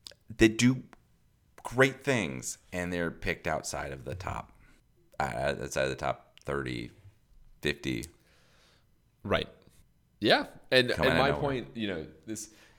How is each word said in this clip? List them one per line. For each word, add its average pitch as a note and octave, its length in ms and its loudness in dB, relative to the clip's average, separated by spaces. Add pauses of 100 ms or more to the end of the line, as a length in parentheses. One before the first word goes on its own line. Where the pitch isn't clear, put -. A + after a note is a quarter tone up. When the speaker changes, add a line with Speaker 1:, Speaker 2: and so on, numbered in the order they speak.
(360)
Speaker 1:
that A2 200 6
do B2+ 260 4 (800)
great C3 400 2
things, D#2+ 540 -2 (160)
and F2+ 180 -4
they're E2+ 200 -2
picked - 340 -6
outside D2 460 -4
of C2+ 120 -12
the C2 120 -8
top, - 360 -8 (680)
uh, C2+ 420 -2
outside C2+ 220 -2
of C2+ 60 0
the C2 60 -4
top - 480 -6
thirty, B1+ 460 -4 (720)
fifty. C2 440 -4 (1160)
Speaker 2:
Right. F#2+ 240 0 (720)
Yeah. D3 260 4 (260)
And, B2+ 180 6
Speaker 1:
Coming - 220 4
Speaker 2:
and D#3+ 80 4
Speaker 1:
out - 40 6
Speaker 2:
my C#3 60 4
Speaker 1:
of D3+ 60 0
nowhere. C#3+ 60 -4 (220)
Speaker 2:
point, - 120 -14
you A2+ 120 -4
know, E2+ 180 -4 (200)
this, G#2+ 240 -10 (300)